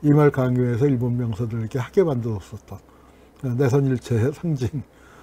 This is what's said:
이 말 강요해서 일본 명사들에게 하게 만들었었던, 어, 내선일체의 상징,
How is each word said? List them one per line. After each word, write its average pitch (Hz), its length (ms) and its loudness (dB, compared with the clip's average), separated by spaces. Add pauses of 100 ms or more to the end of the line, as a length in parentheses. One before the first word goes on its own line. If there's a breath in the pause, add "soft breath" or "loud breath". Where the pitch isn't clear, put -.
이 147 80 4
말 147 200 6
강요해서 123 560 0
일본 123 300 0
명사들에게 113 640 -4
하게 185 240 0
만들었었던, 113 760 -6 (640 soft breath)
어, 135 40 -4 (100)
내선일체의 131 760 0
상징, 135 500 -4 (400 soft breath)